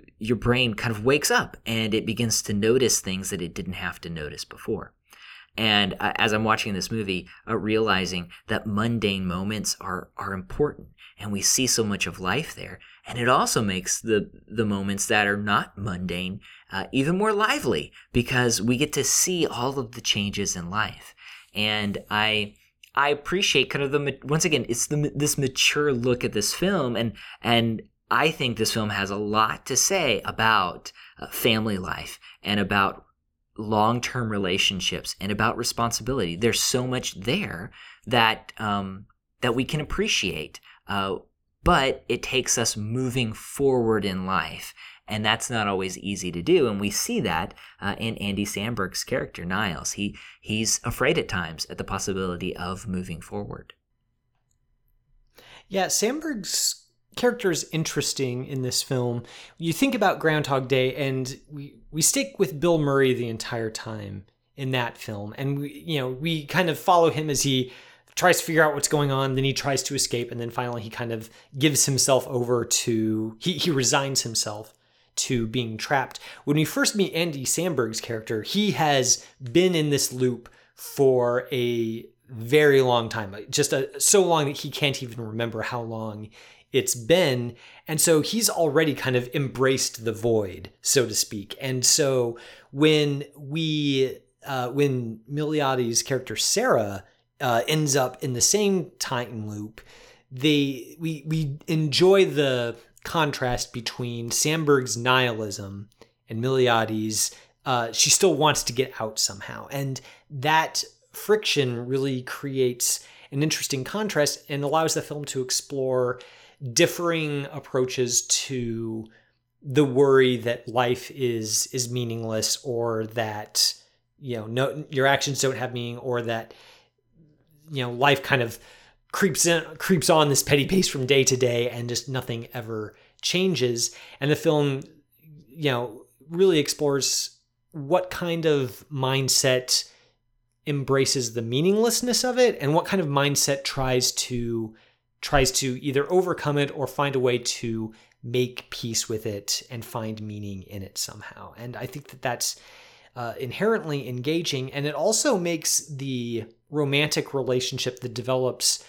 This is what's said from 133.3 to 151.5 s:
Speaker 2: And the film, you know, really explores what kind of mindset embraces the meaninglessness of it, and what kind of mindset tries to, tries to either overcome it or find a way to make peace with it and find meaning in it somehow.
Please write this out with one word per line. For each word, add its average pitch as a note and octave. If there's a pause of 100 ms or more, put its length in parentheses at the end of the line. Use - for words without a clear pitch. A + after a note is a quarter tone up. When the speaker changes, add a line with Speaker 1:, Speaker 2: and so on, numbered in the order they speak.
Speaker 2:
And C#3
the D3
film, D3 (640)
you D3
know, A#2+ (240)
really F3
explores - (340)
what E3
kind E3+
of C#3
mindset C3 (800)
embraces C3+
the A#2
meaninglessness G#3
of B3
it, B3
and C#3+
what E3+
kind G3
of D#3
mindset C#3+
tries B2+
to, A#2 (440)
tries C3
to B2+
either C#3+
overcome F3
it C#3+
or C3+
find C#3
a C3
way B2
to A2 (300)
make B2
peace -
with A2
it G2+
and A#2
find A2
meaning G#2
in G2+
it -
somehow. -